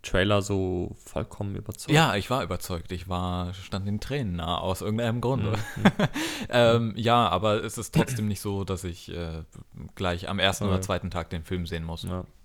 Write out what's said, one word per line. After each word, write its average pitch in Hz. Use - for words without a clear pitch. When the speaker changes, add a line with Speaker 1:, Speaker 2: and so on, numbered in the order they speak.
Speaker 1:
Trailer 101
so 95
vollkommen -
überzeugt? -
Speaker 2:
Ja, 147
ich 98
war 127
überzeugt. 87
Ich 90
war, 90
stand 95
den 104
Tränen 117
nah, 85
aus 92
irgendeinem 113
Grunde. 120
Speaker 1:
Mhm. -
Speaker 2:
<laughs> 277
Ähm, 117
ja, 117
aber 104
es 110
ist -
trotzdem 117
nicht 101
so, 98
dass 92
ich, 87
äh, 80
gleich 90
am 98
ersten 98
oder 95
Speaker 1:
Ja. 92
Speaker 2:
zweiten 95
Tag 85
den 82
Film 90
sehen 82
muss. 82
Speaker 1:
Ja. 90